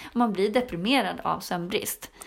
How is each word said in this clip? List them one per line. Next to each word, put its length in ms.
Man 200
blir 160
deprimerad 760
av 160
sömnbrist. 720